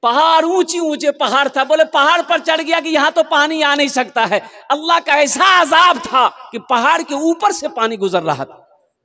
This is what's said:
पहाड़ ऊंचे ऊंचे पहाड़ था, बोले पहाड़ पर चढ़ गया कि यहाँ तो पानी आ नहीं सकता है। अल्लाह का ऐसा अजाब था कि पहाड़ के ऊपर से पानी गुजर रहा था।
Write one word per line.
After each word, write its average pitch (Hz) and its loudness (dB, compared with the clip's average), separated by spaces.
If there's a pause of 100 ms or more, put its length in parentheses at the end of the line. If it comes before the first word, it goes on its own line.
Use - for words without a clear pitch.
पहाड़ 320 2
ऊंचे 349 -2
ऊंचे 302 -2
पहाड़ 277 -2
था, 269 -2
बोले 311 2
पहाड़ 320 2
पर 339 -2
चढ़ 320 -2
गया 330 -2
कि 302 -8
यहाँ 302 0
तो 320 0
पानी 311 0
आ 285 2
नहीं 285 0
सकता 233 -2
है। 208 -2 (300)
अल्लाह 330 0
का 320 0
ऐसा 359 2
अजाब 330 4
था 233 0
कि - -8
पहाड़ 277 0
के 285 -8
ऊपर 330 0
से - -8
पानी 226 -4
गुजर 185 -2
रहा 139 -4
था। - -20 (160)